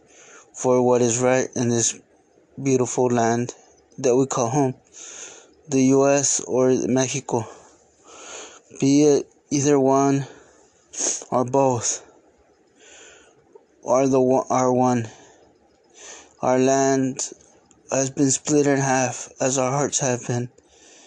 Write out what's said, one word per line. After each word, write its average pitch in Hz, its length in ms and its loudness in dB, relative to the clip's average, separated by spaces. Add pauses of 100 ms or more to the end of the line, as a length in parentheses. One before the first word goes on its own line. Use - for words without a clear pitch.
(560)
for 127 260 2
what 123 200 4
is 120 180 0
right 127 380 0
in 120 100 -2
this 117 320 -2 (640)
beautiful 127 440 0
land 120 460 0 (440)
that 127 180 2
we 135 100 2
call 127 220 -2
home, 131 260 0 (920)
the 135 200 2
U 135 200 4
S 143 320 0
or 131 340 0 (140)
Mexico. 127 580 -2 (1300)
Be 139 240 4
it 143 260 2 (220)
either 143 260 2
one 139 480 2 (1040)
or 123 120 0
both 127 680 -2 (1800)
are 131 220 2
the 131 140 2
one, 127 280 2
are 127 220 2
one. 123 380 0 (1300)
Our 127 180 0
land 135 680 0 (600)
has 135 180 -2
been 135 220 0
split 147 360 0
in 139 100 2
half 131 520 -2 (120)
as 135 160 -2
our 127 140 0
hearts 143 280 -2
have 123 280 -2
been 120 220 -4 (580)